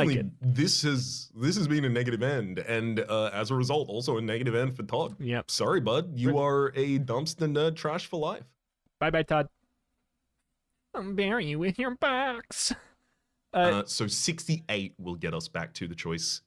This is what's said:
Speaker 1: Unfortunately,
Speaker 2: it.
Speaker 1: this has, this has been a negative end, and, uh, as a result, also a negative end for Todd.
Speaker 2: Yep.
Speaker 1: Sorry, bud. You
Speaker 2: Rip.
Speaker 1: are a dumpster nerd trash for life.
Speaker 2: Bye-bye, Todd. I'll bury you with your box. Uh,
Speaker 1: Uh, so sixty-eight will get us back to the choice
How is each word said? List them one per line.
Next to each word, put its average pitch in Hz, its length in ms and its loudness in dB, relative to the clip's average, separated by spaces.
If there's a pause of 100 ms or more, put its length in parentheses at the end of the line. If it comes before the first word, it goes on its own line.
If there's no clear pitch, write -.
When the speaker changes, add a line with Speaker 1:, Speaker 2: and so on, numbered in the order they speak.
Speaker 1:
Unfortunately, 135 80 4
Speaker 2:
it. 101 100 0 (160)
Speaker 1:
this 127 400 4
has, 135 540 -2
this 143 200 0
has 165 120 2
been 147 160 2
a 131 40 2
negative 120 360 0
end, 107 340 -2
and, 113 400 0 (100)
uh, 107 240 2
as 107 200 -2
a - 20 2
result, 131 340 2
also 120 300 -2
a - 20 -2
negative 117 360 0
end 127 200 0
for 123 60 -6
Todd. 120 380 -4
Speaker 2:
Yep. 120 320 -4
Speaker 1:
Sorry, 139 280 2
bud. 131 380 0
You 127 120 4
Speaker 2:
Rip. 139 80 4
Speaker 1:
are 139 360 4
a 139 240 2
dumpster 143 500 -2
nerd 156 280 2
trash 160 320 -4
for 170 100 -6
life. 156 240 -4 (560)
Speaker 2:
Bye-bye, 160 240 2
Todd. 151 260 2 (1500)
I'll 202 180 -6
bury 196 340 2
you 147 120 -2
with 180 200 0
your 247 160 0
box. 262 760 0 (800)
Uh, - 40 0
Speaker 1:
Uh, 175 300 4
so - 220 -2
sixty-eight 107 880 -2
will 87 160 -6
get 82 180 -4
us 80 160 -4
back 82 260 -6
to 90 120 -8
the 82 80 -8
choice 82 520 -4